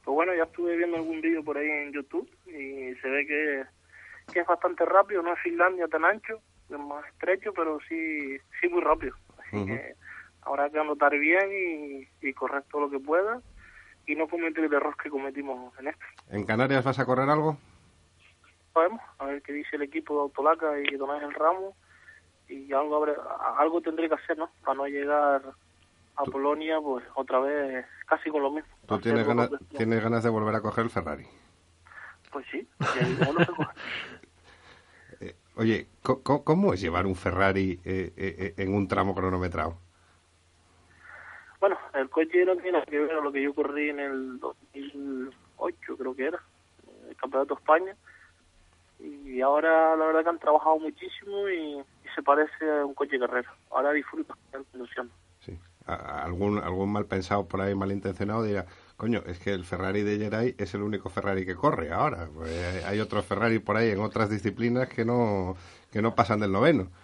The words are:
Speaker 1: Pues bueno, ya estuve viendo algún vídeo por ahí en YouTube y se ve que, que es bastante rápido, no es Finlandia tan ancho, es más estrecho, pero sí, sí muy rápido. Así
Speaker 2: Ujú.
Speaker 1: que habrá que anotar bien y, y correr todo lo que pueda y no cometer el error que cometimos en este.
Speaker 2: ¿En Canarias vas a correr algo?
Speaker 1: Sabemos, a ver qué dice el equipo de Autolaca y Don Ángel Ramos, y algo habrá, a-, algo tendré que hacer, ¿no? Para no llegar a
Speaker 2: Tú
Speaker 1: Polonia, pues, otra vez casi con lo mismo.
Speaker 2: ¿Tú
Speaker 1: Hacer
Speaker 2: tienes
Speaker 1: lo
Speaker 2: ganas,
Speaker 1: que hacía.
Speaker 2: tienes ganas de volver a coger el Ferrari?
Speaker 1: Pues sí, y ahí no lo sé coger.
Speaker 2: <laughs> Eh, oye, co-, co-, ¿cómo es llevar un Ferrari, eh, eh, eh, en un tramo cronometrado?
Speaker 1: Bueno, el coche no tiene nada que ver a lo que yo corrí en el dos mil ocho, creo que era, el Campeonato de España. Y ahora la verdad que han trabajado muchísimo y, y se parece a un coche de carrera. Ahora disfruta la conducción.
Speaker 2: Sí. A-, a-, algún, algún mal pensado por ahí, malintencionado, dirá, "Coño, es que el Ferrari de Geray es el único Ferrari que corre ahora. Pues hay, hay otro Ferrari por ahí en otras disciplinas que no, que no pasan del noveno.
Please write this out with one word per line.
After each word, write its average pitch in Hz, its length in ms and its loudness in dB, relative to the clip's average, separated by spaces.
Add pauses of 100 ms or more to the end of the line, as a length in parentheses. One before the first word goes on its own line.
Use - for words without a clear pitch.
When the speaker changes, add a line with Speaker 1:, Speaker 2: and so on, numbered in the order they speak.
Speaker 1:
Pues 135 100 -2
bueno, 175 200 2
ya 165 80 2
estuve 170 340 -2
viendo 170 220 0
algún 160 240 -4
vídeo 160 200 2
por 147 140 -4
ahí 151 140 -2
en 151 200 -4
YouTube - 380 -6 (160)
y 135 560 -10
se 135 80 -6
ve 143 180 0
que, 147 380 -2 (640)
que 180 100 0
es 170 60 -2
bastante 175 380 2
rápido, 185 380 4
no 170 100 0
es 170 80 -2
Finlandia 175 480 2
tan 160 160 0
ancho, 214 300 2 (340)
es 147 100 -10
más 143 280 -10
estrecho, 190 480 -2
pero 160 240 -2 (100)
sí, 156 480 -6 (240)
sí 175 80 2
muy 175 140 2
rápido. 151 340 2 (220)
Así - 180 -10
Speaker 2:
Ujú. 101 120 -2
Speaker 1:
que 113 260 -8 (480)
habrá 139 260 -2
que 151 100 -2
anotar 147 400 4
bien 180 320 4
y, 151 760 -6
y 135 60 -6
correr 139 360 -4
todo 147 120 -2
lo 143 80 -2
que 139 100 -4
pueda 185 400 0 (680)
y 147 100 -2
no 156 120 -2
cometer 165 360 -2
el 147 100 2
error 147 280 0
que 156 60 -8
cometimos 135 680 -6
en 131 100 -8
este. - 160 -12 (240)
Speaker 2:
¿En 101 160 -4
Canarias 123 400 2
vas 127 140 0
a 127 80 2
correr 127 240 4
algo? 151 260 2 (1160)
Speaker 1:
Sabemos, 160 260 2 (180)
a 143 60 -8
ver 143 160 -6
qué 143 140 -10
dice 147 220 -6
el 147 60 -4
equipo 151 340 -6
de 147 40 2
Autolaca 147 580 2
y 139 180 -2
Don 135 140 -4
Ángel 147 220 -6
Ramos, 180 420 0 (760)
y 139 260 -14
algo 147 220 0
habrá, 151 180 0
a-, - 460 -4
algo 160 200 4
tendré 165 300 -2
que 151 60 2
hacer, 160 200 -4
¿no? 160 140 -6 (120)
Para 135 140 0
no 139 100 -2
llegar 143 540 2 (800)
a 143 60 0
Speaker 2:
Tú 131 60 -2
Speaker 1:
Polonia, 151 520 0
pues, 135 220 -4 (100)
otra 135 260 0
vez 135 440 -2 (220)
casi 160 240 0
con 151 120 0
lo 139 80 2
mismo. 151 200 -8 (160)
Speaker 2:
¿Tú - 80 -2
Speaker 1:
Hacer 104 80 -2
Speaker 2:
tienes 113 240 2
Speaker 1:
lo - 20 2
Speaker 2:
ganas, 120 220 4
Speaker 1:
que 139 60 -4
hacía. - 200 -14
Speaker 2:
tienes 113 260 2
ganas 113 220 2
de 117 60 4
volver 107 240 2
a 107 80 0
coger 110 220 0
el 117 60 -2
Ferrari? 76 360 -6 (1040)
Speaker 1:
Pues 135 180 -10
sí, - 160 -8 (140)
y - 180 0
ahí - 220 2
no - 140 4
lo - 100 2
sé - 80 2
coger. - 140 -2 (100)
Speaker 2:
<laughs> - 440 -10 (1000)
Eh, 92 140 -12 (220)
oye, 110 320 2 (140)
co-, 127 200 0
co-, - 200 2
¿cómo 175 300 4
es 92 80 -2
llevar 87 240 2
un 95 120 0
Ferrari, 95 680 2
eh, 95 320 -4
eh, 95 220 -6
eh, 95 180 -6
en 95 180 0
un 101 140 2
tramo 95 260 0
cronometrado? 90 600 -2 (1800)
Speaker 1:
Bueno, 196 160 4 (160)
el 135 160 0
coche 165 380 4
no 185 80 4
tiene 180 180 -2
nada 160 140 2
que 147 120 -2
ver 151 140 0
a 156 80 0
lo 143 100 -2
que 139 120 -2
yo 143 120 0
corrí 147 360 -2
en 143 100 -6
el 131 380 -6
dos 135 180 -8 (160)
mil 139 580 -10 (260)
ocho, - 420 -6
creo 127 180 -6
que 131 120 -2
era, 170 120 -6 (720)
el - 60 -18
Campeonato 139 400 -2
de - 40 -18
España. 175 340 4 (1040)
Y 143 440 -6
ahora 160 540 6
la 160 100 2
verdad 160 160 6
que 160 80 2
han 170 80 -2
trabajado 151 400 6
muchísimo 196 720 -6
y, 151 280 -4
y - 360 -16
se 156 80 -6
parece 151 480 4 (100)
a 143 60 0
un 139 80 -6
coche 139 240 -2
de 123 80 2
carrera. 123 280 -2 (160)
Ahora 139 220 2
disfruta - 420 -4 (180)
la 135 80 -10 (100)
conducción. - 400 -10 (300)
Speaker 2:
Sí. 90 180 -14 (280)
A-, 82 80 -4
a-, 69 300 -8
algún, 95 340 0
algún 95 340 0
mal 104 140 0
pensado 98 400 0
por 98 140 -4
ahí, 98 140 2
malintencionado, 98 680 -2
dirá, 101 240 -2 (300)
"Coño, 110 300 0
es 87 120 -8
que 101 140 -2
el 92 120 -2
Ferrari 95 380 -2
de 104 160 2
Geray 110 400 0
es 98 160 -4
el 104 80 -2
único 104 280 -4
Ferrari 95 360 -2
que 92 80 -4
corre 87 380 0
ahora. 95 420 0
Pues 80 160 -8
hay, 87 440 -4
hay 107 60 0
otro 107 220 -2
Ferrari 110 380 2
por 104 160 0
ahí 113 140 4
en 98 100 0
otras 107 280 0
disciplinas 113 600 0
que - 160 -2
no, 104 520 2 (360)
que 107 100 0
no 110 120 2
pasan 113 260 4
del 104 100 2
noveno. 101 380 4 (160)